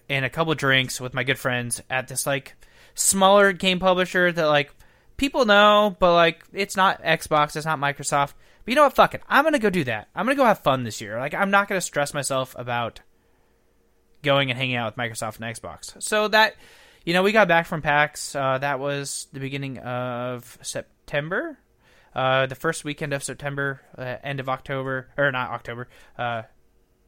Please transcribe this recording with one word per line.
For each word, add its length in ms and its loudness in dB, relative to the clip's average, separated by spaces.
and 160 -4
a 60 -4
couple 220 -2
of 60 -2
drinks 420 0
with 140 -8
my 80 -4
good 160 -2
friends 500 -4
at 200 -4
this, 180 -6
like, 280 -6
smaller 580 6
game 260 0
publisher 540 2
that, 140 0
like, 280 2
people 280 0
know, 560 6
but, 140 6
like, 380 4
it's 240 -6
not 260 2
Xbox, 540 0
it's 100 -6
not 120 -2
Microsoft. 560 -2
But 60 -8
you 40 0
know 100 6
what? 120 2
Fuck 180 4
it. 140 -10
I'm 160 4
gonna 140 2
go 120 2
do 140 -2
that. 300 -6
I'm 120 -4
gonna 100 0
go 80 2
have 160 4
fun 220 0
this 180 -8
year. 180 -8
Like, 160 -6
I'm 160 -2
not 180 2
gonna 120 -2
stress 340 -4
myself 440 -4
about 420 -6
going 280 2
and 80 -4
hanging 180 -2
out 200 -4
with 80 -6
Microsoft 340 -8
and 160 -10
Xbox. 480 -14
So 260 0
that, 260 2
you 80 -2
know, 100 4
we 80 4
got 160 6
back 200 2
from 160 -6
pax. 520 0
Uh, 220 0
that 240 -4
was 540 -6
the 60 -10
beginning 380 -8
of 840 -8
September. 960 -8
Uh, 320 2
the 80 -10
first 300 -6
weekend 280 -6
of 100 -4
September, 600 -8
uh, 240 -8
end 180 -8
of 80 -8
October, 720 -6
or 120 2
not 200 -4
October. 380 -10
Uh, 260 -4